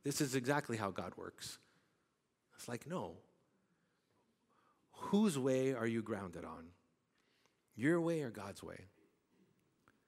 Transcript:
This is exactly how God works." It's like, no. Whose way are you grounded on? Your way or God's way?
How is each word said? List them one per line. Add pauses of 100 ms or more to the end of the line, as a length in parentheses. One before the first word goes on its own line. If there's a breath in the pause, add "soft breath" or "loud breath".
This
is
exactly
how
God
works." (960)
It's
like,
no. (1800)
Whose
way
are
you
grounded
on? (1040)
Your
way
or
God's
way? (1200)